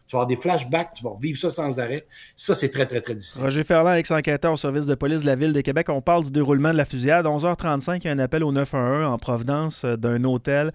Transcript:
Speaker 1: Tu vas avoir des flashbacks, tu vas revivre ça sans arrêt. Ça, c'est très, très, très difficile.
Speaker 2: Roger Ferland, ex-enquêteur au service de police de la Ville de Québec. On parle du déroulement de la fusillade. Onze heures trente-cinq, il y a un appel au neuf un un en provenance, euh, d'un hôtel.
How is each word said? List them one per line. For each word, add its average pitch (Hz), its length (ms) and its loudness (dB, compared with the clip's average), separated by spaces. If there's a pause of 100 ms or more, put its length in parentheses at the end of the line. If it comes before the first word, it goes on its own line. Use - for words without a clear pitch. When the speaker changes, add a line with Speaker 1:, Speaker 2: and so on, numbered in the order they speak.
(120)
Speaker 1:
Tu 127 40 -2
vas 123 80 2
avoir - 20 -4
des 123 100 0
flashbacks, 165 560 -2
tu 117 120 -10
vas 120 40 -4
revivre 131 300 -4
ça 180 100 2
sans 143 320 -2
arrêt. 123 240 -6 (320)
Ça, - 180 6
c'est 139 140 4
très, 135 160 0
très, 120 160 -4
très 117 140 -6
difficile. 107 300 -4
Speaker 2:
Roger 139 200 0
Ferland, 170 300 4
ex-enquêteur 160 580 0
au 147 60 -2
service 143 260 -2
de 143 100 2
police 147 280 -2
de 143 40 0
la 135 100 2
Ville 151 180 2
de 143 80 2
Québec. 143 260 -2
On 139 140 -2
parle 170 220 2
du 139 60 -8
déroulement 143 400 2
de 165 60 2
la 147 80 2
fusillade. 147 420 2
Onze 151 200 0
heures 175 100 0
trente-cinq, 170 480 -4
il 170 40 -4
y - 20 -2
a - 20 -2
un 139 60 -2
appel 147 260 0
au 147 80 0
neuf 139 220 -2
un 139 300 0
un 151 40 0
en 120 80 -2
provenance, 139 720 -4
euh, 120 100 0
d'un 120 280 0
hôtel. 139 500 0